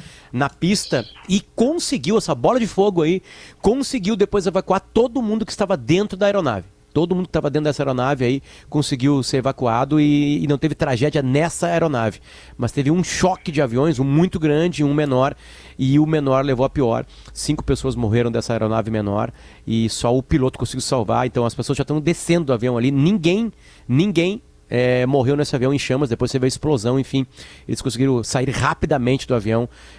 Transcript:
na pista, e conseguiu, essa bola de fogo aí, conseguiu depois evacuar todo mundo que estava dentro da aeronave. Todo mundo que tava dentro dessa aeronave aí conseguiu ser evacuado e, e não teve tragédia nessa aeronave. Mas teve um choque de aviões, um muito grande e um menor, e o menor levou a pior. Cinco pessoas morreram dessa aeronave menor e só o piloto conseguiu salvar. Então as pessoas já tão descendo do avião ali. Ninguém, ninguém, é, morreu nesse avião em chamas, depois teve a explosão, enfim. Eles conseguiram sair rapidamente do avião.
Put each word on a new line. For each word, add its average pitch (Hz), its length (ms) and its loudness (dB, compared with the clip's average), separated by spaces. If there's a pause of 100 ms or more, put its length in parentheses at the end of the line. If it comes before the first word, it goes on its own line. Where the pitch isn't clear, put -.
(300)
na 135 200 -2
pista, 170 520 -2 (240)
e 190 140 0 (160)
conseguiu, 226 640 0
essa 165 160 -2
bola 165 260 2
de 226 60 0
fogo 190 340 2
aí, 165 220 2 (400)
conseguiu 226 540 0
depois 196 300 0
evacuar 190 340 0
todo 247 420 0
mundo 220 240 -2
que - 60 -12
estava 190 260 0
dentro 170 360 0
da 190 120 0
aeronave. 151 400 0 (240)
Todo 170 240 0
mundo 180 120 -2
que - 60 -10
tava 147 180 0
dentro 151 140 0
dessa 147 180 0
aeronave 131 420 0
aí 135 180 0 (260)
conseguiu 139 540 2
ser 131 140 -2
evacuado 131 640 0
e, 147 420 2
e 156 60 0
não 143 80 2
teve 147 180 -2
tragédia 143 480 0
nessa 147 460 0
aeronave. 151 500 0 (380)
Mas 120 160 -2
teve 139 180 0
um 170 140 2
choque - 480 -2
de 143 80 0
aviões, 135 400 0
um 135 40 0
muito 156 360 2
grande 156 400 0
e 147 40 4
um 143 100 2
menor, 139 420 0 (420)
e 131 200 4
o 151 80 6
menor 139 380 2
levou 131 200 0
a 135 60 0
pior. 120 340 0 (280)
Cinco - 300 -4
pessoas 135 320 -2
morreram 117 380 0
dessa 113 220 -4
aeronave 110 360 -2
menor 107 400 -2 (360)
e 113 240 0
só 120 260 0
o 131 60 0
piloto 131 360 0
conseguiu 131 220 -6
salvar. 120 460 -2
Então 120 180 -2
as 117 100 -2
pessoas 127 220 -4
já 139 80 -2
tão 151 160 -2
descendo 170 460 0
do 135 80 0
avião 120 220 0
ali. 120 140 2
Ninguém, 175 640 2 (340)
ninguém, 175 560 2 (280)
é, 127 360 2
morreu 135 280 2
nesse 147 220 0
avião 131 160 0
em 143 60 0
chamas, 131 320 -2
depois 117 200 -2
teve 131 140 0
a 131 40 2
explosão, 131 520 0
enfim. 135 260 -2 (400)
Eles 117 140 -6
conseguiram 123 420 0
sair 131 280 -2
rapidamente 135 760 0
do 127 80 -2
avião. 113 320 0 (320)